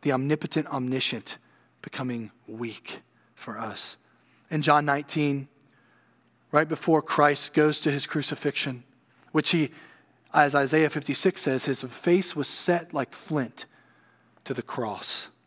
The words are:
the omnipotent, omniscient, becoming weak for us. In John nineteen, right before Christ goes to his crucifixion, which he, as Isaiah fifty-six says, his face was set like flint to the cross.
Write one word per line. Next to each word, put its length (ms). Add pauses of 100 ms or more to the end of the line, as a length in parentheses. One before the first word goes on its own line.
the 100
omnipotent, 560
omniscient, 680 (460)
becoming 480 (160)
weak 560 (320)
for 240
us. 380 (540)
In 120
John 220
nineteen, 640 (1040)
right 160
before 340
Christ 500
goes 280
to 100
his 160
crucifixion, 760 (480)
which 180
he, 200 (640)
as 220
Isaiah 360
fifty-six 520
says, 220
his 180
face 540
was 100
set 480
like 180
flint 540 (760)
to 100
the 80
cross. 680 (180)